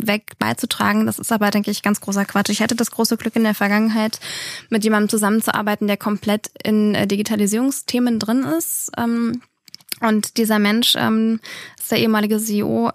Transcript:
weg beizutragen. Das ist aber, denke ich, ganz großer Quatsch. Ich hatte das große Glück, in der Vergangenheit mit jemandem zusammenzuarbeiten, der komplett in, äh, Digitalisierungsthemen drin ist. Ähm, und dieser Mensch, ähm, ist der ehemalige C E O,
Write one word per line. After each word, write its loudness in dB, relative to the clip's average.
weg -2
beizutragen. 0
Das -2
ist -8
aber, 2
denke 0
ich, -4
ganz 0
großer -2
Quatsch. 0
Ich -2
hatte 0
das 0
große 0
Glück, -4
in 4
der 2
Vergangenheit 0
mit 0
jemandem 4
zusammenzuarbeiten, 0
der 0
komplett -2
in, 2
äh, 2
Digitalisierungsthemen 0
drin 0
ist. -4
Ähm, -2
und 0
dieser 2
Mensch, 2
ähm, 2
ist -12
der 2
ehemalige 2
C -2
E 2
O, 0